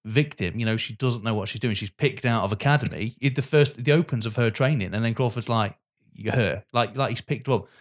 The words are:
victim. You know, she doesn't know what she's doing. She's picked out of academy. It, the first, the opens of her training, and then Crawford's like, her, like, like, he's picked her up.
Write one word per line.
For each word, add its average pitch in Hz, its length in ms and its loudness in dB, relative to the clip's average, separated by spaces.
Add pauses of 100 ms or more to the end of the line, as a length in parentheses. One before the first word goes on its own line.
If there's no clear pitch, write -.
victim. 131 540 -2
You 117 60 -2
know, 110 120 2
she 110 160 -6
doesn't 120 300 -2
know 110 120 0
what 98 140 -2
she's 107 100 -6
doing. 117 160 0
She's - 140 -2
picked - 340 -2
out 117 200 2
of 98 80 -2
academy. 117 720 0
It, 131 140 0
the 139 60 -2
first, 147 420 2
the 143 80 4
opens 143 340 2
of 110 100 -6
her 117 140 4
training, 120 440 0
and 110 100 0
then 117 120 0
Crawford's 120 340 -2
like, 110 260 0 (560)
her, 101 400 2
like, 120 240 0
like, 135 140 0
he's 113 120 -2
picked - 260 -4
her 135 60 2
up. 104 140 0 (140)